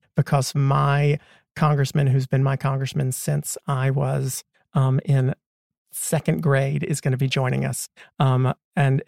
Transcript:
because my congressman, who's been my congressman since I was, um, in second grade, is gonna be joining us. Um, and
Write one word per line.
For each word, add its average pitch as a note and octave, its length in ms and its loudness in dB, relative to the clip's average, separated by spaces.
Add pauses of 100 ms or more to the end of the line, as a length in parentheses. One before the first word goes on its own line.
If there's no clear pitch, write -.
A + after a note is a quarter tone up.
(160)
because C#3+ 380 0
my C#3+ 640 2 (380)
congressman, D3 500 2
who's C3 220 2
been C3+ 160 2
my C3+ 120 0
congressman C3+ 540 -4
since - 560 -4
I C3+ 240 0
was, C3+ 540 -2 (280)
um, C3 320 2
in C3 300 2 (560)
second D#3+ 520 -4
grade, C#3 420 0
is D3+ 160 -4
gonna C3 180 -2
be C3+ 100 0
joining C3 360 -2
us. C3 240 -6 (300)
Um, C3 360 2 (220)
and C#3 320 2